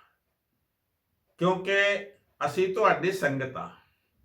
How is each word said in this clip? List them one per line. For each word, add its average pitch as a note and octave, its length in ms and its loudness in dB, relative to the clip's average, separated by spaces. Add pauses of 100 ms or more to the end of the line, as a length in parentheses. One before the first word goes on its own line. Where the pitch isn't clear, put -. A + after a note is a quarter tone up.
(1400)
ਕਿਉਂਕਿ F#3+ 720 0 (340)
ਅਸੀਂ F#3 300 0
ਤੁਹਾਡੀ F#3 360 4
ਸੰਗਤ C3+ 460 -4
ਹਾਂ। - 120 -10 (540)